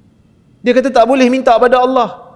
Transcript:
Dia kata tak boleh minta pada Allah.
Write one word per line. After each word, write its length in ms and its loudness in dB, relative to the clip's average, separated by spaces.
Dia 160 -2
kata 160 -2
tak 160 2
boleh 240 2
minta 240 0
pada 240 2
Allah. 560 -4